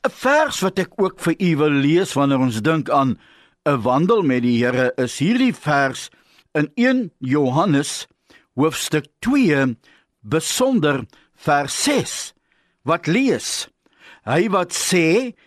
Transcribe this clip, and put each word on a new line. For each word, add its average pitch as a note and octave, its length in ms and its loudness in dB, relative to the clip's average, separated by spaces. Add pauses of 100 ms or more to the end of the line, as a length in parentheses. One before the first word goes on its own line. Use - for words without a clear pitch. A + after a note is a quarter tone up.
'n C4 60 -2
Vers D4 500 0
wat F#3+ 180 -2
ek - 220 -6
ook F#3+ 200 -2
vir E3 180 0
u E3+ 180 2
wil D3+ 140 2
lees D3 420 2
wanneer C#3 260 0
ons A#2 240 0
dink D3+ 280 0
aan C3+ 280 0 (480)
'n C#3 160 0
wandel E3+ 400 2
met B2+ 200 0
die A#2+ 220 2
Here, B2 320 0
is B2+ 220 -4
hierdie A#3+ 360 2
vers C#3 560 -2 (420)
in D3+ 220 -2
een B3 440 0
Johannes C#3+ 880 0 (480)
hoofstuk D3+ 520 -2 (120)
twee, D3+ 580 2 (460)
besonder D3+ 800 0 (300)
vers C#3+ 480 -2
ses, - 500 -4 (500)
wat E3 240 -2
lees, G3 600 -2 (560)
"Hy E3+ 240 0
wat F#3 240 -2
sê F#3 600 0 (120)